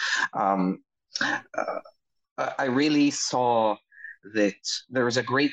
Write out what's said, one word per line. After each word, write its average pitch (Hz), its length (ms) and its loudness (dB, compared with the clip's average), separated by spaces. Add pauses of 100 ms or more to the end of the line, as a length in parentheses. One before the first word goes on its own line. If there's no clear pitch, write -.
(340)
um, 95 480 0 (380)
uh, - 580 -4 (600)
I, 135 200 -4
I 139 60 -2
really 143 460 4
saw 120 680 2 (580)
that 104 200 2 (340)
there 123 160 0
was 120 120 0
a 123 60 0
great 135 300 0